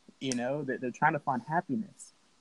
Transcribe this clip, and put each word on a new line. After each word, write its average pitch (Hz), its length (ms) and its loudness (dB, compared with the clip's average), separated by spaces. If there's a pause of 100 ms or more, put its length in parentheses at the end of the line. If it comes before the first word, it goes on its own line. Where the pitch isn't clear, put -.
(200)
you 131 140 0
know, 131 280 -2
that 127 180 -2
they're 127 100 -2
trying 151 220 4
to 147 60 0
find 127 280 -2
happiness, 139 680 -2 (260)